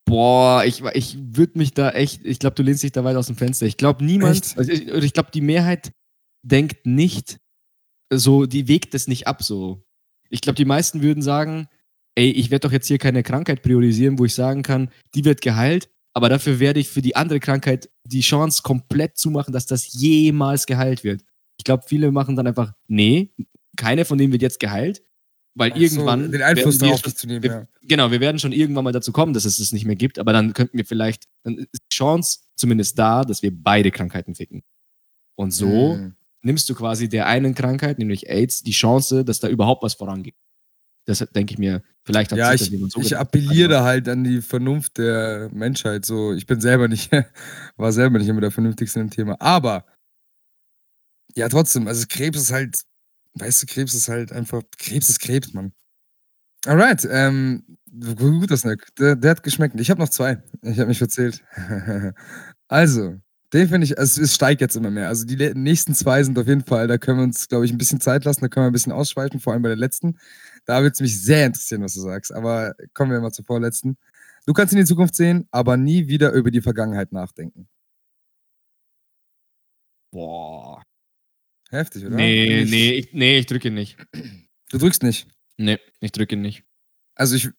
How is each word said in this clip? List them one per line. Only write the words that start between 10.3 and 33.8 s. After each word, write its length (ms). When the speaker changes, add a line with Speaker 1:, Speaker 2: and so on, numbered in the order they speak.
Speaker 1:
Ich 100
glaub, 160
die 80
meisten 380
würden 200
sagen, 440
„Ey, 160
ich 200
werd 140
doch 80
jetzt 140
hier 120
keine 240
Krankheit 400
priorisieren, 560
wo 60
ich 100
sagen 280
kann, 280
die 100
wird 180
geheilt, 480
aber 160
dafür 280
werde 220
ich 80
für 140
die 140
andere 240
Krankheit 500
die 160
Chance 420
komplett 560
zumachen, 340
dass 140
das 260
jemals 720
geheilt 380
wird.“ 180
Ich 60
glaub, 220
viele 260
machen 240
dann 100
einfach, 260
„Nee, 480
keine 300
von 100
denen 160
wird 100
jetzt 180
geheilt, 420
weil 180
Speaker 2:
Ach 40
so, 60
Speaker 1:
irgendwann 500
Speaker 2:
den 100
Einfluss 340
Speaker 1:
werden 40
wir 60
Speaker 2:
darauf 140
Speaker 1:
schon, 100
Speaker 2:
nicht 80
zu 80
nehmen, 160
Speaker 1:
wir, 80
Speaker 2:
ja. 160
Speaker 1:
genau, 280
wir 100
werden 180
schon 140
irgendwann 320
mal 80
dazu 200
kommen, 220
dass 100
es 140
das 140
nicht 120
mehr 120
gibt, 220
aber 140
dann 220
könnten 240
wir 80
vielleicht, 380
dann 140
ist 160
die 200
Chance 460
zumindest 420
da, 260
dass 180
wir 120
beide 360